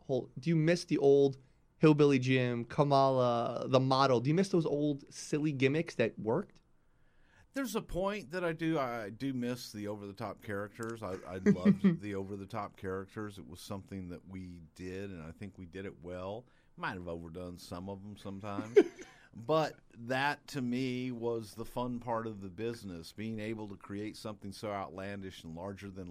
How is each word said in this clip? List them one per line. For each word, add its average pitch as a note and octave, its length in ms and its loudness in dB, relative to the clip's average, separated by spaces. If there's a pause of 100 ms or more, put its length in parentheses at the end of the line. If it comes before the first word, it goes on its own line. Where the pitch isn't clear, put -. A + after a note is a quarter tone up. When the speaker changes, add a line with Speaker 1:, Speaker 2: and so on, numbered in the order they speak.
Speaker 1:
whole. B2+ 240 -2 (100)
Do D3 100 0
you E3+ 60 6
miss D#3+ 300 4
the D3 140 0
old C#3 380 8 (420)
Hillbilly D3 400 8
Jim, B2+ 440 4
Kamala, B2+ 1040 4
the B2+ 140 8
Model? C3 400 6
Do B2+ 80 2
you D3+ 60 4
miss F#3+ 140 4
those E3 160 4
old D3 380 0 (100)
silly D3+ 380 -2
gimmicks C#3 440 2
that A2+ 220 0
worked? A#2+ 440 -2 (960)
Speaker 2:
There's A#3+ 180 -4
a A3 60 0
point F#3+ 520 -4
that F3+ 100 -2
I E3 100 0
do, D#3+ 240 0
I A#2+ 320 -2
do C3+ 240 -4
miss B2 380 -4
the G#2 160 -6
over-the-top G2+ 560 -8
characters. A2 580 -6
I, F#2 140 -6 (120)
I F2+ 100 -8
Speaker 1:
<laughs> F#2+ 60 -6
Speaker 2:
loved E3+ 600 4
the G#2 100 -6
over-the-top G2 640 -8
characters. G2 640 -8
It C2 100 -16
was F2 100 -16
something F#2+ 500 -10
that F2 100 -12 (100)
we F2+ 300 -12 (160)
did, F#2 340 -10
and F2 140 -12
I D#2+ 80 -12
think G2 260 -14
we F#2 80 -14
did F#2 220 -10
it - 160 -12
well. F#2 420 -8 (320)
Might D#3+ 160 -6
have F2+ 140 -10
overdone E2+ 500 -10
some F2+ 320 -12
of G2+ 160 -10
'em G#2 100 -14
sometimes. G2+ 680 -6
Speaker 1:
<laughs> - 40 -6 (580)
Speaker 2:
But D3+ 300 0 (320)
that, C3+ 400 -2
to C#3+ 160 -6
me, B2+ 480 -2
was A#2 420 -4
the A2+ 120 -10
fun B2 340 -6
part A#2 280 -4
of G#2+ 140 -10
the G2 80 -10
business, F#2+ 640 -8
being A2 280 -8
able G#2+ 280 -6
to G2 80 -14
create G2+ 420 -8
something G#2 340 -10
so G#2 200 -8
outlandish F#2+ 720 -8
and E2 120 -12
larger G2 360 -10
than F#2 200 -12